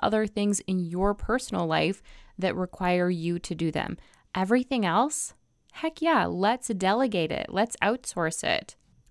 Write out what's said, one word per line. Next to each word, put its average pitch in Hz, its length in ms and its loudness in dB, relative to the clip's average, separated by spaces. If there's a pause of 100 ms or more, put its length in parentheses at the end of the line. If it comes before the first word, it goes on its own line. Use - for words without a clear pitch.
other 214 240 2
things 202 360 0
in 185 180 -2
your 180 340 0
personal 208 540 -2
life 160 340 0 (360)
that 185 180 0
require 180 540 0
you 170 300 -2
to - 140 -8
do 165 160 -2
them. - 280 -4 (360)
Everything 226 520 2
else, 214 500 0 (380)
heck - 280 -4
yeah, 311 240 4
let's 190 440 0
delegate 196 640 2
it. - 180 -4
Let's 220 280 -2
outsource 180 680 -2
it. - 320 -2 (360)